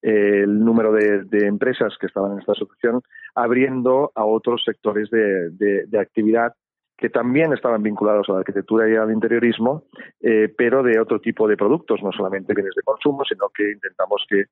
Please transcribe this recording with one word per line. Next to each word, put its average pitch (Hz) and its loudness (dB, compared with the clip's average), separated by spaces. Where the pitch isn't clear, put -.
eh, 101 2
el 104 2
número 113 2
de, 104 2
de 104 0
empresas 107 -2
que 98 -8
estaban 98 -4
en 101 -8
esta 104 -4
asociación, 117 -4
abriendo 127 0
a 110 -2
otros 110 0
sectores 104 -4
de, 98 0
de, 98 -2
de 107 -2
actividad 113 0
que 117 -4
también 131 0
estaban 113 -2
vinculados 104 0
a 101 0
la 95 0
arquitectura 104 0
y 110 4
al 110 0
interiorismo, 117 0
eh, 110 2
pero 127 2
de 113 4
otro 110 0
tipo 110 0
de 104 2
productos, 110 0
no 98 -4
solamente 95 -4
bienes 95 -4
de 98 -4
consumo, 139 -2
sino 101 -4
que 104 -2
intentamos 98 -6
que 101 0